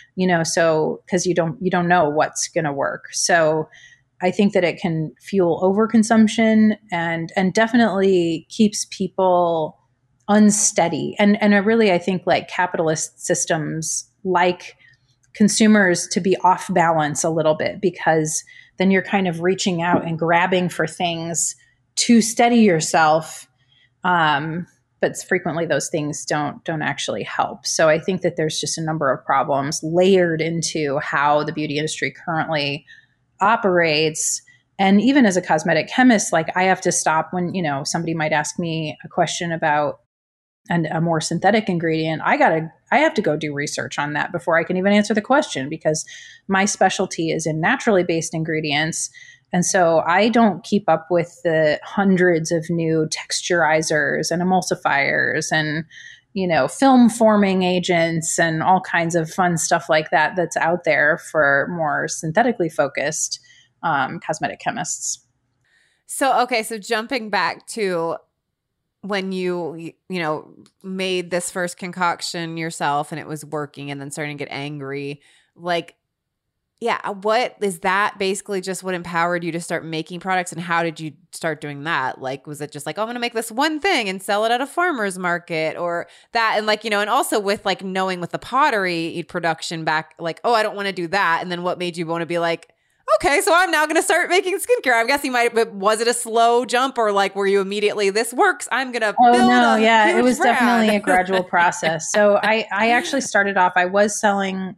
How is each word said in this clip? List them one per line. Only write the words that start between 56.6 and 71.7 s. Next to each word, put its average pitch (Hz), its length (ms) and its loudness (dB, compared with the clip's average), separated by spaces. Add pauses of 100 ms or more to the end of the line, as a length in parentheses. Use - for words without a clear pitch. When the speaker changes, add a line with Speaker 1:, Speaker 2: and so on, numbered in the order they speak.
Speaker 1:
film 254 400 6
forming 202 540 4
agents 170 760 0
and 160 240 0
all 180 160 4
kinds 170 360 -2
of 160 140 0
fun 175 280 0
stuff 165 320 -2
like 156 220 2
that 165 260 2
that's 165 180 -2
out 170 300 0
there 151 320 2
for 139 540 2
more 147 360 -2
synthetically 175 640 0
focused, - 720 -4 (420)
um, 156 420 -2
cosmetic 151 360 -6
chemists. - 580 -8 (840)
Speaker 2:
So, 254 380 0
okay, 247 200 -2
so 226 140 -10
jumping 220 520 -6
back 185 400 -2
to 175 460 -4 (840)
when 190 320 -6
you, 180 260 -4 (180)
y-, 165 160 -14 (140)
you 185 120 -6
know, 156 340 -4 (280)
made 185 500 -6
this 175 200 -4
first 175 260 -6